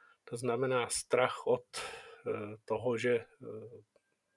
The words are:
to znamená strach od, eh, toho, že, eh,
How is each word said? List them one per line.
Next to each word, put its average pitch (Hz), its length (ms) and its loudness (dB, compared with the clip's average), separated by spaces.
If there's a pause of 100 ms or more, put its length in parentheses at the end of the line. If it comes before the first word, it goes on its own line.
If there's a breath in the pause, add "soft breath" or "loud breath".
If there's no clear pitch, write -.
(240 soft breath)
to - 120 -8
znamená 123 520 2
strach - 580 2
od, 123 180 4 (120)
eh, - 880 -8
toho, 113 340 0
že, 123 160 2
eh, 113 320 -4 (920)